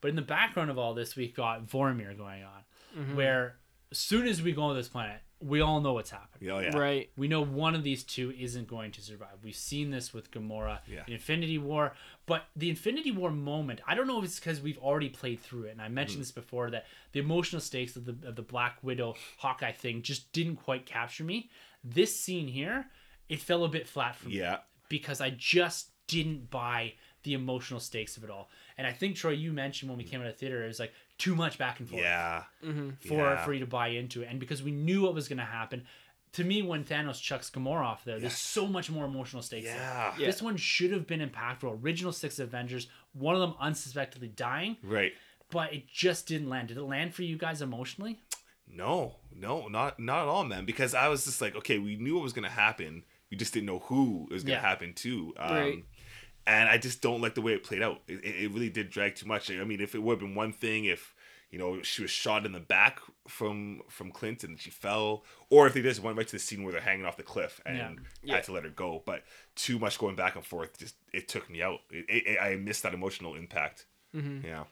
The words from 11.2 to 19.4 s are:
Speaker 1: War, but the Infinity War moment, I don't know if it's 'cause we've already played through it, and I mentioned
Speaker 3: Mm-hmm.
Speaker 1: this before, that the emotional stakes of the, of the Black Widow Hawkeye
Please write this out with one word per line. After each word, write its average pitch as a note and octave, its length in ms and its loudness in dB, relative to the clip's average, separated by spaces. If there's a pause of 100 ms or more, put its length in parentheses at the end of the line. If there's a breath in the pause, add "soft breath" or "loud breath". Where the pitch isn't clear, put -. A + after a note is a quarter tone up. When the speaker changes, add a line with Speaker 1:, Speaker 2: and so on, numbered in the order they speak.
Speaker 1:
War, D3 360 2 (300 loud breath)
but E3 200 0 (120)
the E3 140 0
Infinity B3+ 400 0
War F3+ 200 0
moment, C#3+ 560 -2
I D3+ 80 2
don't B3+ 120 2
know B3+ 140 0
if G3 40 0
it's E3+ 160 -4
'cause D#3+ 200 -2
we've D3 180 -4
already C#3+ 320 2
played A#2+ 300 -4
through A#2+ 240 -10
it, G#2+ 80 -8
and A2 100 -12
I G#2+ 60 -6
mentioned C3+ 260 -2
Speaker 3:
Mm-hmm. D3 60 -6
Speaker 1:
this B2+ 120 -8
before, B2 380 -4
that A2+ 160 -6 (260 loud breath)
the C#3+ 80 0
emotional D#3+ 400 2
stakes B2+ 360 -4
of A#2+ 100 -12
the, A#2+ 100 -6 (100)
of A#2 100 -10
the A#2 60 -8
Black A#2+ 400 -2
Widow B2 340 -2 (220 loud breath)
Hawkeye B2+ 340 -2